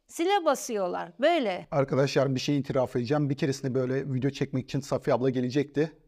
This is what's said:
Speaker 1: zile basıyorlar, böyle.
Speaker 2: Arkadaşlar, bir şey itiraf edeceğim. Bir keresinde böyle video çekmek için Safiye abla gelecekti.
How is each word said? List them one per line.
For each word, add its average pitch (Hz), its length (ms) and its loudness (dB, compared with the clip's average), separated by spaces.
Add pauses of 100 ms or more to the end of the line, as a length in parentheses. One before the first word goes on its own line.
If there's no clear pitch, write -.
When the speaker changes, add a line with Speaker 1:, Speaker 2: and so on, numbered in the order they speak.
Speaker 1:
zile 359 380 0
basıyorlar, 185 720 -2
böyle. 254 520 2
Speaker 2:
Arkadaşlar, 135 640 2
bir 127 40 0
şey 147 180 0
itiraf 131 380 -2
edeceğim. 135 340 0
Bir 135 80 -2
keresinde 135 380 -2
böyle 131 380 -2
video 131 160 0
çekmek 131 360 -4
için - 140 -4
Safiye 131 360 0
abla 127 140 2
gelecekti. 135 640 0 (160)